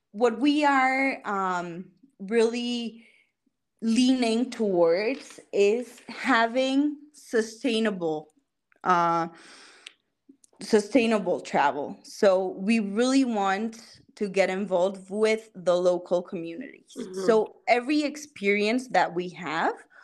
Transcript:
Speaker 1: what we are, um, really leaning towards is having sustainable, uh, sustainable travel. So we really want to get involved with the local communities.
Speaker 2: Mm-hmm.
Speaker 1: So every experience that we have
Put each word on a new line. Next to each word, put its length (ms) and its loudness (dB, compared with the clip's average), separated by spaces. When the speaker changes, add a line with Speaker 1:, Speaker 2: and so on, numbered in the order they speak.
Speaker 1:
what 280 0
we 240 2
are, 600 2
um, 600 -4
really 840 -2
leaning 720 2
towards 880 0
is 560 0
having 920 0
sustainable, 1160 -2
uh, 460 2
sustainable 800 0
travel. 640 -2
So 460 2
we 200 0
really 460 2
want 560 -2
to 140 -4
get 220 0
involved 580 -2
with 460 0
the 200 0
local 460 0
communities. 760 -12
Speaker 2:
Mm-hmm. 300 -10
Speaker 1:
So 300 2
every 360 2
experience 880 -2
that 220 0
we 180 -6
have 440 -4